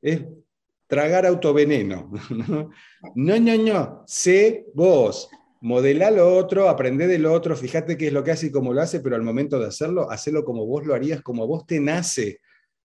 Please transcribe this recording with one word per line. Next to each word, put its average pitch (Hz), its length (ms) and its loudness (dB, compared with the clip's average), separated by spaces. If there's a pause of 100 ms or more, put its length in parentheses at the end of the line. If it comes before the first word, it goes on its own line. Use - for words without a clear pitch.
es 156 200 -2 (640)
tragar 156 380 2
autoveneno. 147 840 0 (180)
<laughs> 151 420 -6 (440)
No, 170 240 0
no, 226 180 4
no, 214 480 -2
sé 202 680 2
vos, 143 560 2 (320)
modelá 139 500 2
lo 180 240 6
otro, 185 340 2
aprendé 139 380 0
del 170 180 2
otro, 165 300 0
fíjate 156 420 -6
qué 156 100 -2
es 143 60 -2
lo 139 100 -2
que 151 80 -2
hace 160 160 -4
y 139 40 -6
cómo 127 220 -2
lo 135 80 0
hace, 170 180 -4
pero 131 160 -2
al 113 80 -2
momento 131 360 -2
de 110 80 -4
hacerlo, 165 420 -4
hacelo 147 340 -4
como 113 220 -6
vos 143 200 -6
lo 147 80 -2
harías, 139 280 -4
como 120 220 -6
a - 20 -4
vos 156 200 -6
te 165 140 -4
nace, 143 600 -4 (500)